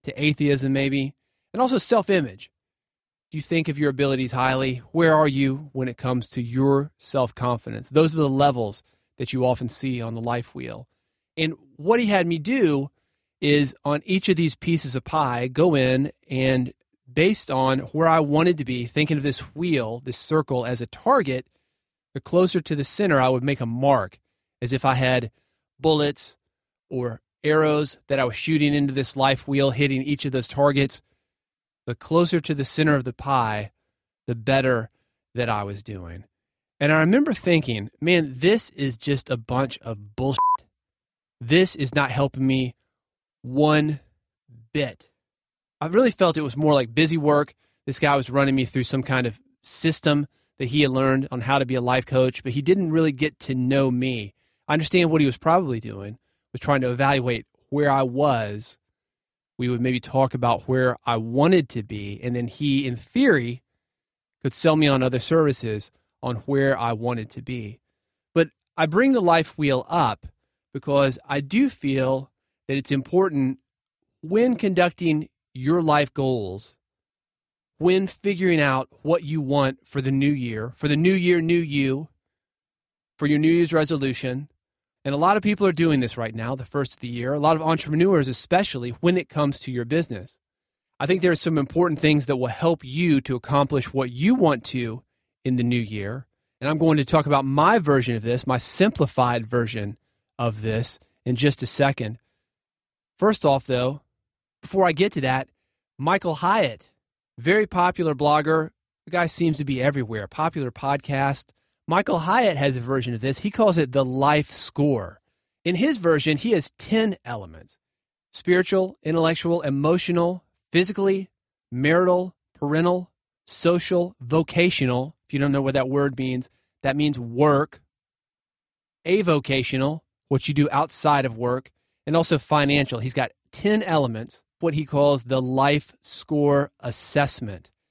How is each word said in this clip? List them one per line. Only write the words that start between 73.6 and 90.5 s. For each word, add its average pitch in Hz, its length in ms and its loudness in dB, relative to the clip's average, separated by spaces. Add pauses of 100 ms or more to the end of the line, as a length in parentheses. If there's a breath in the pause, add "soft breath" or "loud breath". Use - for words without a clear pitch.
when 226 340 2
conducting 175 760 0 (260)
your 151 280 0
life 147 320 2
goals, 110 640 -4 (960)
when 185 300 2
figuring 185 520 0
out 135 300 0 (140)
what 165 200 0
you 156 160 -6
want 135 480 0
for 143 140 -6
the 131 100 -2
new 139 220 2
year, 120 420 -6
for 151 140 -6
the 147 80 2
new 175 160 4
year, 175 300 2
new 170 180 2
you, 143 480 -2 (1080)
for 147 80 -2
your 147 120 2
New 160 140 4
Year's 170 180 2
resolution. 139 800 -2 (560)
And 139 100 -4
a 143 40 -2
lot 185 180 4
of 208 60 -2
people 208 240 0
are 185 60 4
doing 151 280 2
this 120 160 -4
right 113 180 -6
now, 113 200 -6
the 131 100 -10
first 139 300 -6
of - 60 -20
the 123 80 -10
year, 123 260 -6
a 151 40 -4
lot 156 180 4
of 156 40 -6
entrepreneurs, 160 680 2
especially 131 720 -2
when 180 180 2
it 170 100 -4
comes 143 320 -2
to 131 100 -10
your 123 140 -6
business. 123 540 -6 (600)